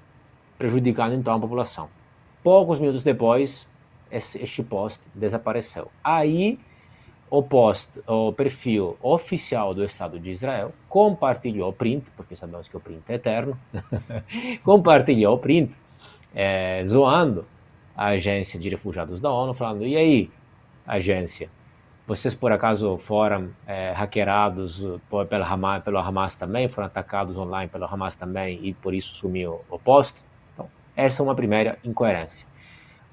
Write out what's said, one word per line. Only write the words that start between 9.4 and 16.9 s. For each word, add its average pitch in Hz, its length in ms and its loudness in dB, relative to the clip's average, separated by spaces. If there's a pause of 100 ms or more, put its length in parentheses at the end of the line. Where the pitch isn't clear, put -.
do 95 80 -4
Estado 87 380 -8
de 90 100 -10
Israel 110 420 -6 (160)
compartilhou 127 840 2
o - 20 -4
print, 127 340 -2 (100)
porque 90 200 -16
sabemos 85 320 -14
que - 80 -14
o 87 40 -12
print 82 280 -18
é 117 60 -6
eterno, 120 440 -4 (540)
<laughs> 226 500 -8
compartilhou 139 720 6
o 127 40 2
print, 139 360 2 (600)
é, 95 520 -2
zoando 131 580 4 (520)